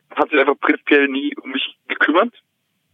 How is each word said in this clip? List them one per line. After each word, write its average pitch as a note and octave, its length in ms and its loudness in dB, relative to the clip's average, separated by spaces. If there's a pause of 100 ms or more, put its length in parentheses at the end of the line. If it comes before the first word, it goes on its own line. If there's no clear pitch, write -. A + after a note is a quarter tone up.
(140)
hat D3+ 160 0
sich D3+ 80 2
einfach C#3 220 2
prinzipiell D3 480 2
nie C#3 280 -4
um - 140 -16
mich - 260 -6 (120)
gekümmert. G3 460 0 (600)